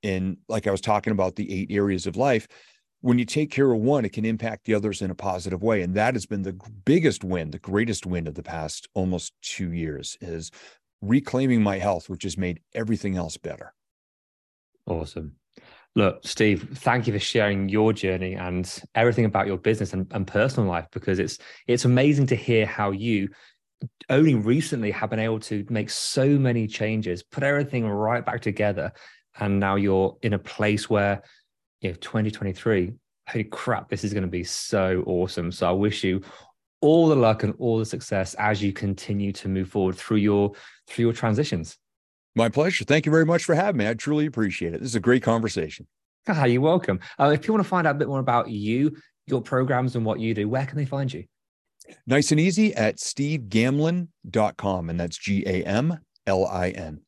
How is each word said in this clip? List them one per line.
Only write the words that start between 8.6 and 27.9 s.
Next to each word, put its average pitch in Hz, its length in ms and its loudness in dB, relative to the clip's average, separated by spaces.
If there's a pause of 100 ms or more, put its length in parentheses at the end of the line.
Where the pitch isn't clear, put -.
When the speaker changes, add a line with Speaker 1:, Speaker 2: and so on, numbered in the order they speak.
Speaker 1:
almost 92 480 -2
two - 280 -8
years, 78 500 -8
is 82 300 -10 (520)
reclaiming 127 600 2
my 101 160 2
health, 92 300 -2
which 92 140 -10
has 92 160 -6
made 90 220 -4 (140)
everything 107 440 -2
else 82 180 -6
better. - 380 -12 (1120)
Speaker 2:
Awesome. 80 460 -6 (640)
Look, 98 320 2
Steve, 104 480 2
thank 123 320 0
you 113 60 0
for 104 60 -2
sharing 101 500 0
your 107 240 4
journey 92 420 -2
and 90 320 -4 (280)
everything 117 300 4
about 101 220 2
your 98 100 -2
business 107 360 -2
and, 95 200 -4
and 95 140 -4
personal 113 420 2
life, 85 240 -4
because 95 260 -2
it's, - 200 -2 (280)
it's 120 200 2
amazing 135 420 4
to 123 80 2
hear 110 300 2
how 101 260 -2
you 101 360 0 (800)
only 147 260 6
recently 117 560 0
have - 200 -4
been 110 80 -2
able 110 220 0
to 104 300 -6
make 107 200 -2
so - 360 0 (120)
many 120 280 2
changes, 107 560 -2
put - 200 -8
everything 139 460 0
right 107 360 0